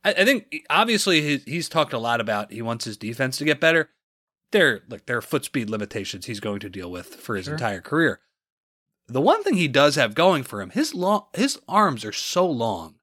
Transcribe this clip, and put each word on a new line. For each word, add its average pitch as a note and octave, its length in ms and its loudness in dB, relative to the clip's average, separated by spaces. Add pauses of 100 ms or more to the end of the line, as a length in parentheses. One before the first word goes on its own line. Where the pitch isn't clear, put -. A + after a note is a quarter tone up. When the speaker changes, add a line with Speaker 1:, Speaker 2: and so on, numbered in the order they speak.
Speaker 1:
I, G#3 60 2
I F#3+ 160 2
think, B3 280 0 (140)
obviously, G3 540 4
he, D3 160 0
he's D#3 320 -6
talked D3+ 240 0
a B2 40 -2
lot A#2 220 0
about G#2 320 -2
he G#2+ 80 -10
wants A#2 240 -6
his G#2+ 140 -10
defense C3 400 -4
to C#3+ 60 -4
get D3 160 0
better. D#3+ 300 2 (600)
There, D3 380 4
look, - 180 -16
there B2 100 -4
are A2 60 -4
foot - 240 -2
speed A2+ 240 -4
limitations G#2 560 -6
he's G#2 140 -8
going G2+ 200 -6
to G2+ 80 -12
deal F2+ 220 -12
with F2+ 240 -12
for - 220 -8
his F#2 100 -6
Speaker 2:
Sure. D3 80 -6
Speaker 1:
entire G#2+ 260 -4
career. C#3+ 400 0 (840)
The B2 140 -2
one F4 220 4
thing G4 140 2
he E3+ 120 2
does C#3 280 4
have A#2 180 2
going D#3+ 300 4
for G#2 180 -8
him, F2+ 80 -10
his D4+ 240 -2
lo-, F#3+ 400 0
his C4+ 240 -2 (100)
arms E3+ 380 2
are G#2+ 60 -8
so - 360 0
long G#2+ 540 -2